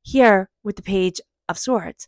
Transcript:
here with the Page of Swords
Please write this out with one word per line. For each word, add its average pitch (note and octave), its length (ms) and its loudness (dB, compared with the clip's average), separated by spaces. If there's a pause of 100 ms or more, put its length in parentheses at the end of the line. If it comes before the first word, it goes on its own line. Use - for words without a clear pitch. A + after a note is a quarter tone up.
here G#3+ 480 2 (140)
with G#3 140 -8
the - 40 -18
Page F#3 380 -2 (300)
of E3 80 -6
Swords G3+ 500 -6